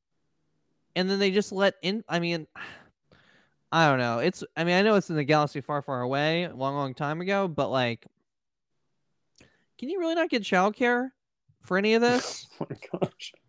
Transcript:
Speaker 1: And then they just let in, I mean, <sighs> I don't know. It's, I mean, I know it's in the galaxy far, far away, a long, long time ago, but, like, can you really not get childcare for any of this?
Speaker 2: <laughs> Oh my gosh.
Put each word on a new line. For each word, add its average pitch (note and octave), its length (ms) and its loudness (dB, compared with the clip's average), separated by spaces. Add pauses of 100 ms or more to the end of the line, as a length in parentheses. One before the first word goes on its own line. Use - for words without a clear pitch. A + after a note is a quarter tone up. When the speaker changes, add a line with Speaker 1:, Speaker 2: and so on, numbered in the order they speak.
(960)
Speaker 1:
And F#3 120 -2
then G3 120 -2
they G3+ 100 2
just G3+ 220 0
let G3 280 2
in, G3+ 280 -4
I E3+ 100 -2
mean, E3+ 340 -2
<sighs> - 1160 -20
I D#3+ 180 4
don't C3+ 120 4
know. A#2 180 0
It's, D#3 240 -2 (140)
I D#3+ 80 -2
mean, F3 100 2
I F#3+ 80 4
know G#3+ 140 4
it's F#3 140 0
in E3+ 60 -4
the D3 60 0
galaxy D3 380 2
far, D3 200 -6
far C3+ 200 -6
away, D3 420 0
a D#3+ 140 -8
long, C3+ 180 -4
long C#3 180 -4
time D3+ 280 -4
ago, G3 260 0
but, C#3+ 220 -2
like, A#2+ 360 -2 (1700)
can B3+ 120 -8
you F#4 100 -2
really E4 140 0
not E4 160 0
get A#3+ 120 0
childcare A#3+ 680 2 (500)
for - 160 -2
any G#3 180 4
of A3+ 60 4
this? B3 520 0
Speaker 2:
<laughs> - 80 -20
Oh - 100 -6
my - 60 -10 (240)
gosh. - 340 -6 (140)